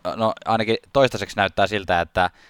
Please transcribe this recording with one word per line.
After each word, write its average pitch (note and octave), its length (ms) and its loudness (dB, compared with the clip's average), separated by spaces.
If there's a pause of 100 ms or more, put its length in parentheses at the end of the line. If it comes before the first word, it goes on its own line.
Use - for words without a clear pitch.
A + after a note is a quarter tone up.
(160)
No, A2 160 0 (120)
ainakin A2+ 320 0 (160)
toistaiseksi A#2+ 440 0
näyttää G2 300 2
siltä, F#2 340 0
että F2+ 300 0 (200)